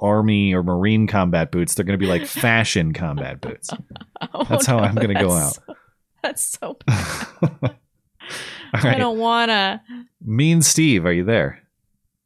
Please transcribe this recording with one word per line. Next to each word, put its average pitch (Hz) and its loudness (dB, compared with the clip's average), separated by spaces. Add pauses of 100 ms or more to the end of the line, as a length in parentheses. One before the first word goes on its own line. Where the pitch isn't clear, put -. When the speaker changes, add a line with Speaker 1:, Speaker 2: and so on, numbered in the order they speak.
Speaker 1:
Army 104 2
or 90 2
Marine 101 2
combat 87 2
boots. 87 0
They're 101 -2
gonna 95 0
be, 98 0
like, 87 0
Speaker 2:
<laughs> - -12
Speaker 1:
fashion 107 0
combat 73 -8
boots. - -14
Speaker 2:
<laughs> - -14 (560)
Oh, 285 -4
Speaker 1:
That's - 0
how 123 2
Speaker 2:
no, 107 2
Speaker 1:
I'm 98 0
gonna 110 0
go 92 2
Speaker 2:
that's, 76 0 (100)
Speaker 1:
out. - -20 (440)
Speaker 2:
that's 277 -4 (160)
so - -10
Speaker 1:
<laughs> - -20
Speaker 2:
bad. - -4 (280)
Speaker 1:
All 127 -2 (1040)
Speaker 2:
I 107 -2
Speaker 1:
right. 262 2
Speaker 2:
don't 233 0
wanna. 226 0 (420)
Speaker 1:
Mean 151 4
Steve, 139 4
are 90 2
you 87 0
there? 90 0 (640)